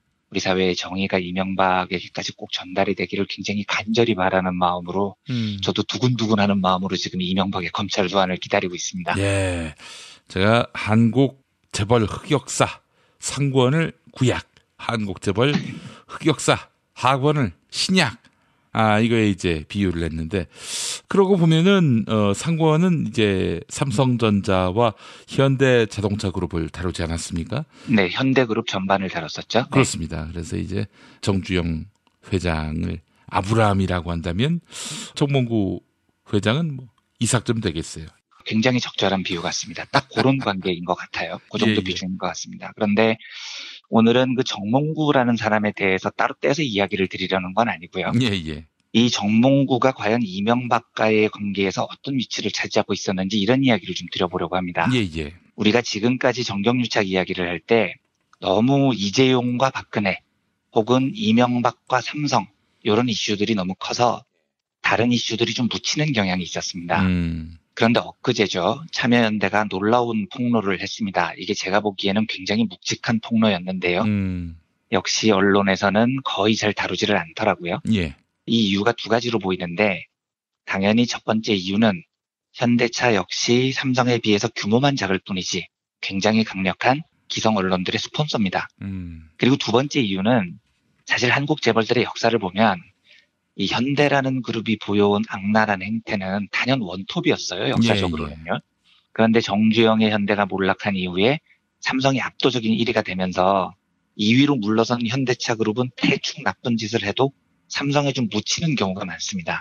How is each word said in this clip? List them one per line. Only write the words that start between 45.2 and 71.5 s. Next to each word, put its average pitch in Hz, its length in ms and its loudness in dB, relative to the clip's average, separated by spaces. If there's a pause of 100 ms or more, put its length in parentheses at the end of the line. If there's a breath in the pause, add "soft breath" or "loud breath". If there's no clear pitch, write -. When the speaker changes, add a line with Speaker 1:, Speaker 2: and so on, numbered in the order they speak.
Speaker 1:
사람에 107 400 0
대해서 95 340 0
따로 123 300 -2
떼서 147 220 0
이야기를 98 460 0
드리려는 92 460 -4
건 113 140 2
아니고요. 87 420 -6 (100)
Speaker 2:
예, 131 60 2 (200)
예. 78 200 -8 (280)
Speaker 1:
이 117 160 4
정몽구가 131 800 4
과연 110 300 0
이명박과의 110 1080 0
관계에서 101 600 -2
어떤 - 260 -6
위치를 104 340 -4
차지하고 - 420 -2
있었는지 95 460 -4
이런 127 260 2
이야기를 101 300 0
좀 87 180 -10
드려보려고 90 440 -2
합니다. 90 360 -2
Speaker 2:
예, 113 240 0
예. 78 180 -6 (200)
Speaker 1:
우리가 110 280 2
지금까지 120 600 0
정경유착 113 640 0
이야기를 92 420 -2
할 87 120 -4
때 107 340 2 (460)
너무 127 540 4
이재용과 123 760 2
박근혜 - 480 -4 (540)
혹은 123 420 2
이명박과 120 840 2
삼성 131 480 -2 (340)
이런 117 260 2
이슈들이 104 460 -2
너무 92 240 -2
커서 113 460 0 (560)
다른 113 320 2
이슈들이 117 420 -2
좀 120 160 0
묻히는 151 420 -2
경향이 92 300 0
있었습니다. 85 600 -4
Speaker 2:
음. 82 540 -2 (180)
Speaker 1:
그런데 117 260 2
엊그제죠. 98 840 -2 (100)
참여연대가 107 800 2
놀라운 110 600 2
폭로를 104 520 0
했습니다. 90 560 -2
이게 98 160 -4